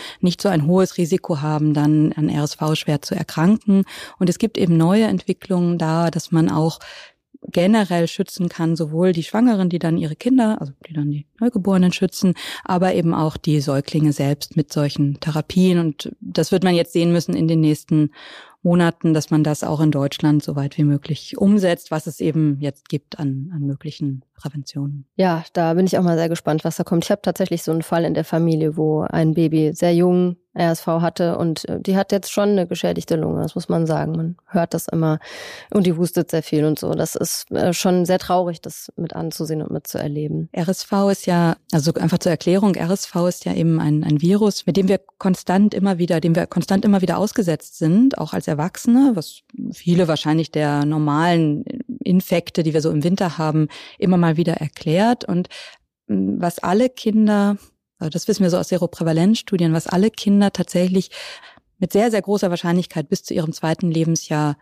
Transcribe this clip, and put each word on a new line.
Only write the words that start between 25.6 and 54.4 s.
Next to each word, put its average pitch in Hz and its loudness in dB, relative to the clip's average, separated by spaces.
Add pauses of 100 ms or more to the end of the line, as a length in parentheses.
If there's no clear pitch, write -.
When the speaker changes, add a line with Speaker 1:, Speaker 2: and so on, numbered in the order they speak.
Speaker 2:
bin 185 2
ich - -2
auch 185 2
mal 170 2
sehr 165 0
gespannt, 156 -2
was 170 -4
da 180 -4
kommt. 170 0
Ich - -2
habe 202 -2
tatsächlich 175 -2
so - -2
einen 160 0
Fall 170 -2
in 151 -2
der 160 0
Familie, 160 0
wo 156 0
ein 160 0
Baby 156 2
sehr 175 2
jung 180 2 (180)
R 170 0
S 165 -4
V 165 -2
hatte 170 0
und, 165 -2
äh, - -6
die 190 -2
hat 196 0
jetzt 196 -2
schon 208 0
eine 190 2
geschädigte 175 -4
Lunge, 160 -2
das - -6
muss 170 -6
man 170 0
sagen. 156 -2
Man 165 -4 (120)
hört 170 -2
das 165 -6
immer 160 0 (520)
und 196 2
die 180 2
hustet 170 -2
sehr 156 -2
viel 151 0
und 156 0
so. 160 -4
Das 160 -4
ist, - -6
äh, - 0
schon 180 2
sehr 185 2
traurig, 180 -2
das - -14
mit - -8
anzusehen 160 -6
und - -8
mitzuerleben. 151 -6
Speaker 1:
R 170 -2
S 190 -4
V 196 0
ist 196 -2
ja, 170 2 (160)
also 160 0
einfach 165 0
zur 180 0
Erklärung, 185 2
R 165 -2
S 196 -4
V 175 -2
ist - -6
ja - -4
eben 160 0
ein, 151 0
ein 151 0
Virus, 202 2
mit 175 0
dem 190 2
wir 190 2 (200)
konstant 190 2
immer 190 0
wieder, 170 0
dem 165 2
wir 175 0
konstant - 0
immer 190 4
wieder 175 0
ausgesetzt 175 -2
sind, 196 4
auch 151 -6
als - -4
Erwachsene, 233 2
was - -8 (280)
viele 175 2
wahrscheinlich 156 0
der 147 0
normalen 156 2 (480)
Infekte, 180 0
die 156 0
wir 156 2
so 160 0
im 147 0
Winter 175 0
haben, 156 0 (280)
immer 185 2
mal 165 4
wieder 165 0